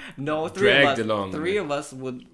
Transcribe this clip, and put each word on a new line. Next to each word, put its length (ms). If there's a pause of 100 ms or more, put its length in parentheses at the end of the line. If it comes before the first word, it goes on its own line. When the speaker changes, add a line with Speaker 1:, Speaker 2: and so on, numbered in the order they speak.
(180)
Speaker 1:
No, 300
three 200
Speaker 2:
Dragged 320
Speaker 1:
of 60
us. 40
Speaker 2:
along, 220
Speaker 1:
Three 260
Speaker 2:
like 60
Speaker 1:
of 60
us 240
would, 400